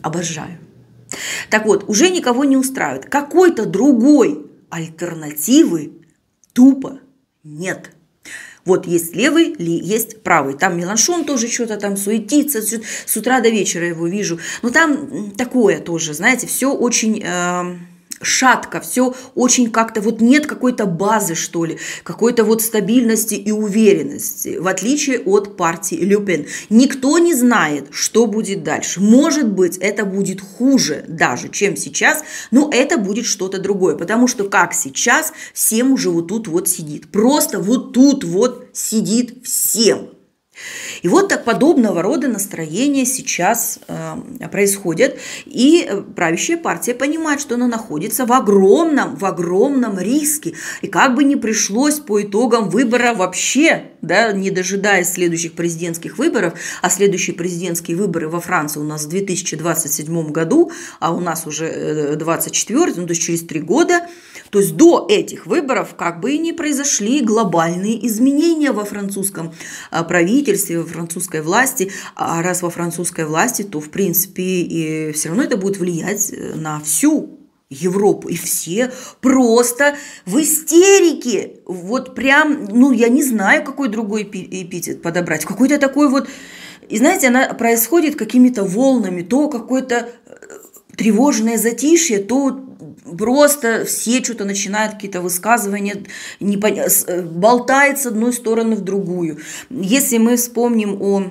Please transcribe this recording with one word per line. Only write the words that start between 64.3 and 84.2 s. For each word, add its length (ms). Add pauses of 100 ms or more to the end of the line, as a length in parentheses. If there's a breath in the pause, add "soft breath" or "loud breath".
то 100
есть 160
до 340
этих 360
выборов 500
как 240
бы 140
и 60
не 140
произошли 680
глобальные 840
изменения 640
во 120
французском, 720 (380 loud breath)
а, 120
правительстве, 760
во 60
французской 560
власти. 500 (240 loud breath)
А 260
раз 220
во 60
французской 560
власти, 380
то, 160
в 100
принципе, 540
и 680
все 180
равно 140
это 140
будет 200
влиять, 540
э, 240
на 240
всю 580 (320)
Европу. 600
И 60
все 560 (300 loud breath)
просто 760 (300 loud breath)
в 160
истерике. 1120 (160)
Вот 480
прям, 560
ну, 200
я 180
не 140
знаю, 400
какой 260
другой 340